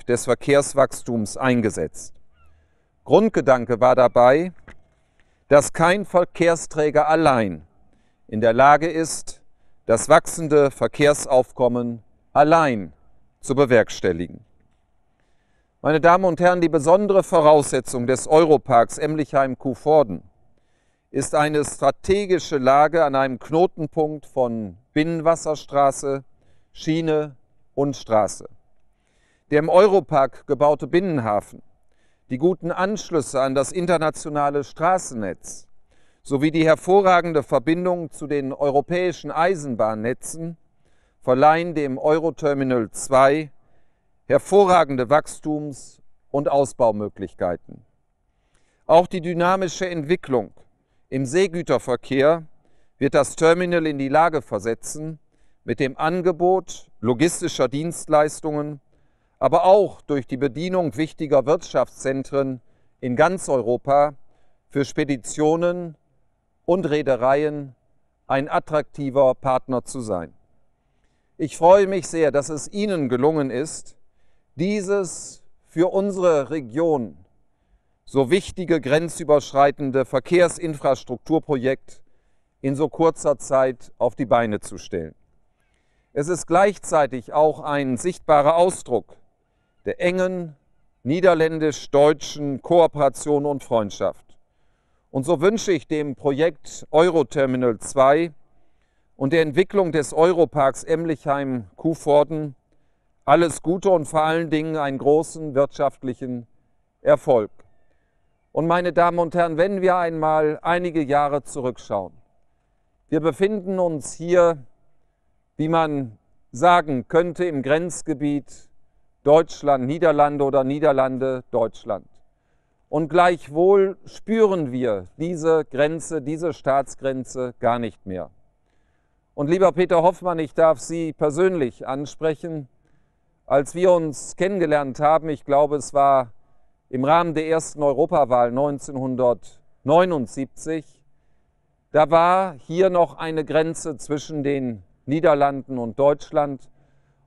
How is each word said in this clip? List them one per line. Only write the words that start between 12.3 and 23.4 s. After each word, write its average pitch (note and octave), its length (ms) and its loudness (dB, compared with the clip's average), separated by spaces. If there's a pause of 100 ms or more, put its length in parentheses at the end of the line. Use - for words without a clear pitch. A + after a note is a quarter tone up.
allein C#3+ 640 2 (480)
zu C3 140 -4
bewerkstelligen. G#2 840 2 (1400)
Meine D3+ 180 0
Damen F3 240 6
und E3+ 160 0
Herren, F3+ 220 4
die E3 80 2
besondere F3+ 540 4
Voraussetzung D3 840 2
des C3 180 -2
Europarks D3 720 4
Emlichheim-Coevorden C#3 1300 0 (880)
ist C3+ 240 -4
eine D3+ 300 2
strategische F3+ 920 -2
Lage D3 460 4
an C#3 120 0
einem C3+ 220 0
Knotenpunkt D#3 880 -2